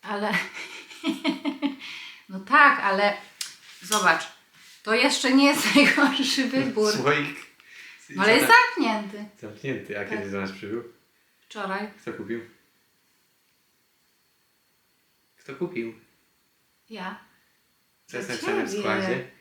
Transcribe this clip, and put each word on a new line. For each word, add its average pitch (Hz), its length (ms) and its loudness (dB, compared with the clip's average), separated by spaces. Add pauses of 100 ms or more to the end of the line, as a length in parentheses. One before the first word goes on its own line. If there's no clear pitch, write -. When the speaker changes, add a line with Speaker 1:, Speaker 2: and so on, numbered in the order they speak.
Speaker 1:
Ale, 202 300 -4 (1080)
<laughs> - 840 -8
no 190 120 -10
tak, 277 400 6
ale 202 360 2 (640)
zobacz, 180 400 2 (600)
to 214 120 0
jeszcze 262 380 2
nie 277 140 8
jest 294 220 2
<laughs> - 60 0
najgorszy 277 760 4
wybór. 214 440 0
Speaker 2:
Słoik. 147 440 0 (720)
Speaker 1:
No 190 120 -2
ale 214 120 6
jest 294 120 4
Speaker 2:
Co - 60 8
tak? 494 80 10 (160)
Speaker 1:
zamknięty. 214 480 -4 (160)
Speaker 2:
Zamknięty, 104 580 -8
a - 20 -6
Speaker 1:
Tak. 101 100 -8
Speaker 2:
kiedy 101 200 -6
do 98 100 -4
nas 98 120 -6
przybył? 107 400 -10 (480)
Speaker 1:
Wczoraj. 202 500 -8 (120)
Speaker 2:
Kto 117 100 -10
kupił? 110 280 -8 (3000)
Kto - 160 -16
kupił? 117 400 -6 (960)
Speaker 1:
Ja. 202 280 -12 (880)
Speaker 2:
Co - 100 -12
jest 117 120 -8
Speaker 1:
Dla 120 80 -8
Speaker 2:
napisane 320 280 -2
w - 60 -6
Speaker 1:
ciebie. 208 120 -4
Speaker 2:
składzie? 135 460 -2 (120)